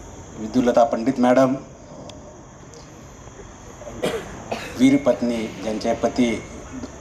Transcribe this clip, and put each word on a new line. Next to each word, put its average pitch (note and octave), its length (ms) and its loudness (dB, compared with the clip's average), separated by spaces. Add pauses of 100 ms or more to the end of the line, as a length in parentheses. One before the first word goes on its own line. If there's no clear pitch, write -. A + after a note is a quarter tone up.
(380)
विद्युलता A#2 460 4
पंडित A#2 340 0
मॅडम, B2+ 360 6 (3250)
वीर C3+ 180 8
पत्नी, A#2+ 500 2 (160)
ज्यांचे A2 320 0
पती A2+ 480 0 (580)